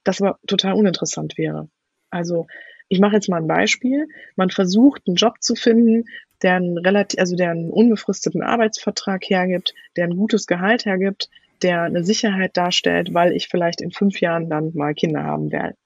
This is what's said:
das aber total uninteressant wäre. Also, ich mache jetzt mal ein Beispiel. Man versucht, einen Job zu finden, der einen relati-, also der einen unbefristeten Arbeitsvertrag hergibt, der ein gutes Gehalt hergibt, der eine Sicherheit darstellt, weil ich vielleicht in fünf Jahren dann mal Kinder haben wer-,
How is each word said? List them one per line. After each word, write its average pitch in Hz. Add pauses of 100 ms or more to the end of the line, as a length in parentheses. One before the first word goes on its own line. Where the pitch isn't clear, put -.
das 190
aber 196
total 190
uninteressant 170
wäre. 156 (420)
Also, 170 (420)
ich 185
mache 208
jetzt 202
mal 180
ein 160
Beispiel. 247 (280)
Man 185
versucht, 202
einen 180
Job 233
zu -
finden, 226 (360)
der 185
einen 180
relati-, 196
also 180
der 175
einen 165
unbefristeten 208
Arbeitsvertrag 214
hergibt, 185 (220)
der 175
ein 175
gutes 208
Gehalt 190
hergibt, 196 (340)
der 175
eine 170
Sicherheit 190
darstellt, 175
weil 175
ich -
vielleicht 175
in 180
fünf 196
Jahren 170
dann 156
mal 147
Kinder 151
haben 151
wer-, - (120)